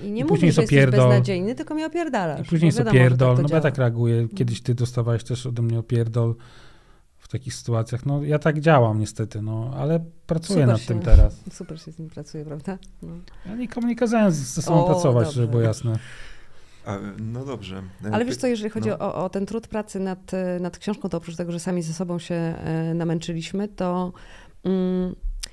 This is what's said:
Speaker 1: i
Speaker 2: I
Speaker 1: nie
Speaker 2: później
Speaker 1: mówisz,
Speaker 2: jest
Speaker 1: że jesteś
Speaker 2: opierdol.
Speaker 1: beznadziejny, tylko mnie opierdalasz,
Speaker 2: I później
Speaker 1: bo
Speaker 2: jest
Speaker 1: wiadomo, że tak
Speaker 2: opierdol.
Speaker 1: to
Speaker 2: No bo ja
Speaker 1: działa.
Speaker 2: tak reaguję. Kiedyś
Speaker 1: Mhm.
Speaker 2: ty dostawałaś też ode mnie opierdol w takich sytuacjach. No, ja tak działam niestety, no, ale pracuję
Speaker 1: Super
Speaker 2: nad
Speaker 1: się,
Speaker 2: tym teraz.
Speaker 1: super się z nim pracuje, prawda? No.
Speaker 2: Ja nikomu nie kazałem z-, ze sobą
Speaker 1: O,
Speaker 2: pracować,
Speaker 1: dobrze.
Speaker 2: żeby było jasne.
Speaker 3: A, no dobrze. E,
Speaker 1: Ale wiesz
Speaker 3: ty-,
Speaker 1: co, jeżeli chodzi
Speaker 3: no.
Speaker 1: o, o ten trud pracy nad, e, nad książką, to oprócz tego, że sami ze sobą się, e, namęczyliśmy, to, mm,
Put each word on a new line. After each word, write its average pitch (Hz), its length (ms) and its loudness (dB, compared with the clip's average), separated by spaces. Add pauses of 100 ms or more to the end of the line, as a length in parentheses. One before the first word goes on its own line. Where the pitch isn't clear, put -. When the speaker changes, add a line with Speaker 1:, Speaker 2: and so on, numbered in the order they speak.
Speaker 1:
i - 40 -8
Speaker 2:
I 202 60 -6
Speaker 1:
nie 233 120 -4
Speaker 2:
później - 0 -
Speaker 1:
mówisz, - 180 4
Speaker 2:
jest 160 140 6
Speaker 1:
że 160 60 6
jesteś 139 160 4
Speaker 2:
opierdol. 131 300 6
Speaker 1:
beznadziejny, 175 460 2
tylko 302 200 -8
mnie 311 120 -2
opierdalasz, 247 540 -2
Speaker 2:
I - 40 -8
później 165 160 0
Speaker 1:
bo 165 60 6
Speaker 2:
jest 147 120 4
Speaker 1:
wiadomo, 120 160 2
że 127 60 8
tak 127 60 8
Speaker 2:
opierdol. 127 300 4
Speaker 1:
to 135 60 2
Speaker 2:
No 147 60 0
bo 156 60 0
ja 160 60 4
Speaker 1:
działa. 156 100 2
Speaker 2:
tak - 80 -4
reaguję. 117 500 2
Kiedyś 120 300 -2
Speaker 1:
Mhm. - 80 -16
Speaker 2:
ty 123 80 0
dostawałaś 117 500 -2
też 123 220 -6
ode 120 160 -4
mnie 117 160 0
opierdol 117 560 0 (840)
w - 100 -20
takich 123 260 -10
sytuacjach. 117 520 -4
No, 143 180 -2
ja 147 140 2
tak 151 220 0
działam 123 400 6
niestety, 104 420 -6
no, 113 340 -6
ale 160 280 0 (220)
pracuję 165 340 0
Speaker 1:
Super 131 80 6
Speaker 2:
nad 113 120 4
Speaker 1:
się, - 60 -8
Speaker 2:
tym 113 140 -2
teraz. 107 400 8 (120)
Speaker 1:
super 160 280 -14
się 156 120 -18
z - 60 -18
nim 160 120 -12
pracuje, 151 340 -12
prawda? 151 340 -10 (240)
No. 165 100 -14 (340)
Speaker 2:
Ja 196 100 -12
nikomu 240 300 -4
nie 233 100 0
kazałem 220 360 4
z-, 143 220 -6
ze 160 80 -4
sobą 170 220 4
Speaker 1:
O, - 20 2
Speaker 2:
pracować, 165 380 4
Speaker 1:
dobrze. 143 160 -2
Speaker 2:
żeby 113 100 0
było 117 120 2
jasne. 113 360 0 (880)
Speaker 3:
A, 101 120 -6 (340)
no 123 120 -10
dobrze. 98 380 -12 (220)
E, 104 100 -6
Speaker 1:
Ale 220 100 0
wiesz 254 100 -4
Speaker 3:
ty-, - 60 -10
Speaker 1:
co, 269 60 -2
jeżeli 220 240 -4
chodzi 220 180 -4
Speaker 3:
no. 202 100 -4
Speaker 1:
o, 185 260 -4
o 190 40 -4
ten 196 180 -4
trud 226 220 -8
pracy 214 320 -8
nad, 190 340 -8
e, 180 260 -4
nad 175 180 -8
książką, 202 300 -6
to 170 100 -4
oprócz 165 180 -12
tego, 175 160 -8
że 170 80 -8
sami 180 220 -4
ze 160 100 -6
sobą 175 260 -6
się, 170 160 -6
e, 165 600 -4
namęczyliśmy, 170 760 -4
to, 180 440 -4 (520)
mm, 185 500 -2 (380)